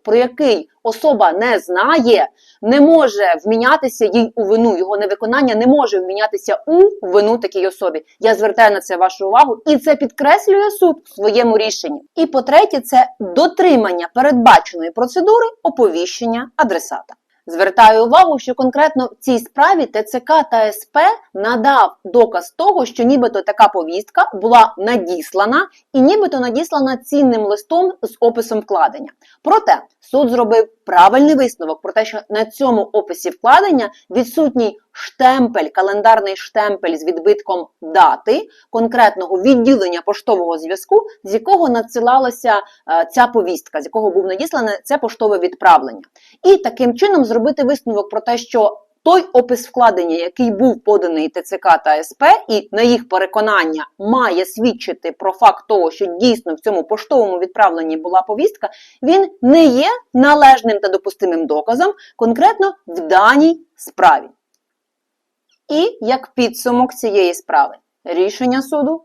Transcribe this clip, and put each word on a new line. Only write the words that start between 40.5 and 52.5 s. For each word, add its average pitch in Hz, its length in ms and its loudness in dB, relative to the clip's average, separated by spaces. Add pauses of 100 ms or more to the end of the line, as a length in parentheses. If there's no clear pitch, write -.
зв'язку, 190 480 -2 (180)
з 196 100 -6
якого 330 340 0
надсилалася, 240 840 -2
е, 165 560 -4
ця 247 160 2
повістка, 180 560 -4
з - 20 -16
якого 214 260 -4
був 180 160 -2
надіслане 214 580 -6
це - 140 -2
поштове 220 400 -4
відправлення. 160 640 0 (400)
І 370 140 6
таким 247 380 -2
чином 359 300 2
зробити 233 400 -2
висновок 226 460 -4
про 208 100 -6
те, 233 180 -4
що 226 400 -2 (260)
той 349 180 4 (100)
опис 247 360 0
вкладення, 180 480 0
який 180 340 -4
був 233 340 0
поданий 170 440 0
Т 170 140 -8
Ц 190 160 -10
К 170 200 2
та 151 180 0
С 160 180 -10
П, 311 340 2
і, 208 240 -4